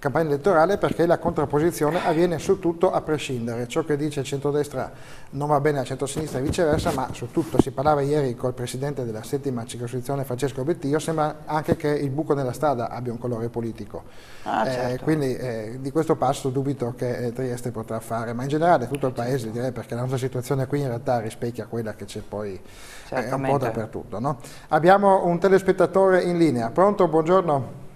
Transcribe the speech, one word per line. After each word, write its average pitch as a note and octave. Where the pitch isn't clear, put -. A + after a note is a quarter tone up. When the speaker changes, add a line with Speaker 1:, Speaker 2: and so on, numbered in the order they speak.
Speaker 1:
campagna D3+
elettorale, E3
perché D#3+
la E3+
contrapposizione D#3+
avviene E3+
su F#3+
tutto E3+
a E3
prescindere. A#2+
Ciò D#3+
che D3+
dice D3
il C3+
centrodestra C#3+
non C#3+
va D3
bene D3
al B2+
centrosinistra C3+
e -
viceversa, D#3
ma C3
su -
tutto. D#3
Si -
parlava C#3+
ieri C#3
col B2
presidente B2+
della A2
settima C3
circoscrizione B2
Francesco B2+
Bettilio, D#3
sembra D3+
anche D3+
che -
il D3
buco D3
nella C3+
strada B2
abbia B2
un A2+
colore A#2+
politico. A2+
Speaker 2:
Ah, -
Speaker 1:
Eh, C3
Speaker 2:
certo. B2+
Speaker 1:
quindi, C#3+
eh, A2+
di C3+
questo D#3
passo C3+
dubito C3
che, B2
eh, A#2
Trieste B2
potrà A2
fare, A#2
ma A#2+
in C#3
generale D3+
tutto C#3
il B2+
paese, A#2+
direi, A#2+
perché A2
la A#2
nostra B2+
situazione C3
qui C#3+
in C#3
realtà A#2+
rispecchia A2
quella A2
che G2+
c'è G#2
poi, G2+
eh, -
un F2+
po' -
Speaker 2:
Certamente. C3+
Speaker 1:
dappertutto, G#2+
no? C#3
Abbiamo F#3+
un F3
telespettatore F#3
in F3
linea. B2
Pronto? F#3+
Buongiorno. D#3+